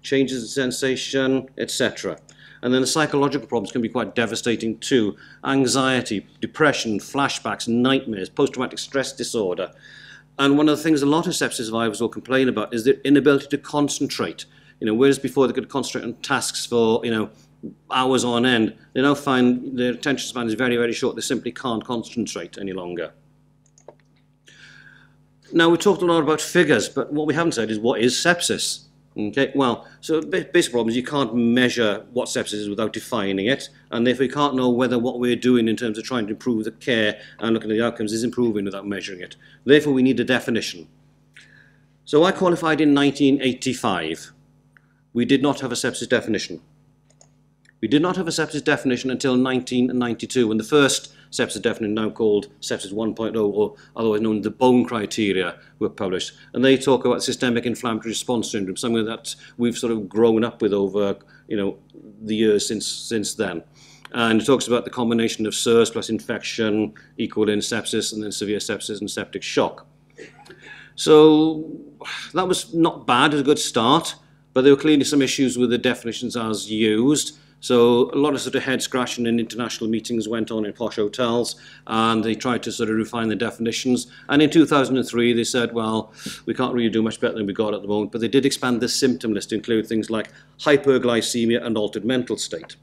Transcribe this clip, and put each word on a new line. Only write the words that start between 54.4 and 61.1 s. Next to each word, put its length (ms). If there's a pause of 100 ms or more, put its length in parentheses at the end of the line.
the 60
bone 320
criteria, 760 (200)
were 120
published. 420 (220)
And 100
they 140
talk 260
about 180
systemic 440
inflammatory 460
response 380
syndrome, 280
something 260
that 300 (240)
we've 180
sort 160
of 160
grown 340
up 200
with 100
over, 460 (280)